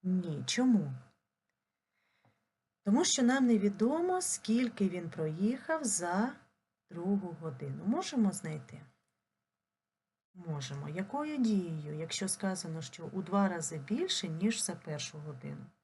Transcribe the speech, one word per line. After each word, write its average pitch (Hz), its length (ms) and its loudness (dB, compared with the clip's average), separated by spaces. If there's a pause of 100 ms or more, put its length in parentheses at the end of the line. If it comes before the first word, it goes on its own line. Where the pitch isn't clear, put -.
Ні. 175 420 0
Чому? 208 480 4 (1900)
Тому 247 220 6
що 269 180 2
нам 254 220 6
невідомо, 240 760 4
скільки 226 680 0
він 175 200 -6
проїхав 214 760 0
за 202 520 0 (540)
другу 180 420 -2
годину. 147 540 -8
Можемо 247 460 2
знайти? - 500 -8 (1500)
Можемо. 147 560 -8
Якою 277 480 -4
дією, 170 580 0
якщо 160 320 -4
сказано, 180 540 -4
що - 240 -12
у 190 160 -6
два 190 280 2
рази 165 280 -4
більше, 214 500 -2
ніж 175 340 0
за - 140 -4
першу 151 420 -8
годину? 143 480 -10 (180)